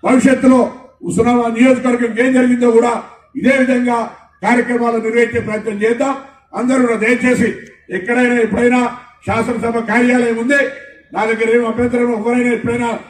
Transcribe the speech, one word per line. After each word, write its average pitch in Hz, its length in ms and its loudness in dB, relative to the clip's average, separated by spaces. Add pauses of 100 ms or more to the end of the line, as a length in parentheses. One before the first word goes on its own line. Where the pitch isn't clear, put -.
భవిష్యత్తులో 262 540 4 (460)
హుస్నాబాద్ 233 520 0
నియోజకవర్గం 240 540 2 (120)
ఏం 262 120 2
జరిగిందో 247 400 2
కూడా 240 160 4 (460)
ఇదే 262 240 2
విధంగా 247 340 0 (480)
కార్యక్రమాలు 233 600 0
నిర్వహించే 233 420 0
ప్రయత్నం 214 380 -6
చేద్దాం. 254 280 0 (460)
అందరూ 254 260 0
కూడా 233 200 0
దయచేసి 240 440 0 (480)
ఎక్కడైనా 240 480 0
ఎప్పుడైనా 240 360 0 (460)
శాసనసభ 226 500 -4 (140)
కార్యాలయం 240 520 0
ఉంది, 277 180 0 (540)
నా 196 160 -4
దగ్గర 226 260 -2
ఏం 240 140 2
అభ్యంతరం, 240 500 -2
ఎవరైనా 240 380 0
ఎప్పుడైనా 240 320 -4 (180)